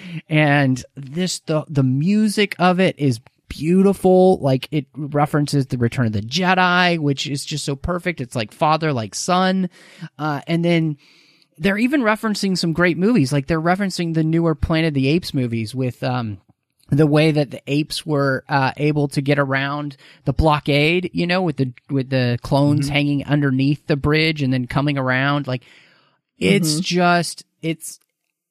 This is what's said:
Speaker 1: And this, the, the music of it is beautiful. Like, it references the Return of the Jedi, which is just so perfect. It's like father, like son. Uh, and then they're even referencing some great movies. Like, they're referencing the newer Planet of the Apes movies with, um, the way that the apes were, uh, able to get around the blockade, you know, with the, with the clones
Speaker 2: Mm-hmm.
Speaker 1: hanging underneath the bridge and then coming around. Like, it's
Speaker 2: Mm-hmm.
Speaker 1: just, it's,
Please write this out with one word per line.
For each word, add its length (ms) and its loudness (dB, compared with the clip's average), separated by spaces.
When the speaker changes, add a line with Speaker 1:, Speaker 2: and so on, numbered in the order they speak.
Speaker 1:
And 540 2
this, 440 -6
the, 280 -4
the 160 0
music 720 0
of 220 4
it 180 0
is 220 0
beautiful. 920 4
Like, 320 0
it 140 -2
references 720 0
the 100 -4
Return 280 0
of 60 -2
the 80 -4
Jedi, 800 2
which 300 -2
is 160 -6
just 200 -8
so 120 -4
perfect. 440 -6
It's 140 -10
like 180 -6
father, 400 0
like 220 -6
son. 560 0
Uh, 300 -4
and 160 0
then 320 0
they're 200 0
even 240 2
referencing 560 0
some 140 0
great 260 2
movies. 340 2
Like, 140 0
they're 140 0
referencing 540 -2
the 100 2
newer 320 2
Planet 320 0
of 60 -2
the 140 2
Apes 240 0
movies 440 -2
with, 260 -4
um, 360 -4
the 180 4
way 260 4
that 180 -2
the 160 -14
apes 400 -4
were, 420 -2
uh, 280 0
able 320 0
to 120 -4
get 200 2
around 560 -4
the 80 0
blockade, 800 2
you 140 -2
know, 160 0
with 140 -2
the, 160 -2
with 200 -4
the 320 0
clones 440 2
Speaker 2:
Mm-hmm. 60 -4
Speaker 1:
hanging 320 0
underneath 640 0
the 80 0
bridge 440 0
and 120 0
then 160 -2
coming 280 -2
around. 520 0
Like, 160 -6
it's 360 2
Speaker 2:
Mm-hmm. 80 -2
Speaker 1:
just, 640 0
it's, 380 -8